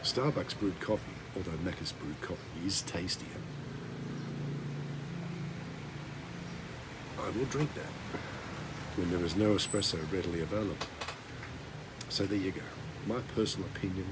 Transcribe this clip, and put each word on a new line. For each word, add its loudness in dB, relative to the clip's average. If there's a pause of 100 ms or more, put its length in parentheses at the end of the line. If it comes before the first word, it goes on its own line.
Starbucks 2
brewed 2
coffee, 2 (240)
although -2
Macca's 0
brewed -6
coffee -4
is 2
tastier, -2 (4000)
I 0
will 6
drink 2
that -4 (1040)
when 4
there 4
is 2
no 8
espresso 8 (120)
readily 2
available. 0 (1200)
So 2
there 4
you 4
go, -4 (460)
my 2 (160)
personal 4
opinion 0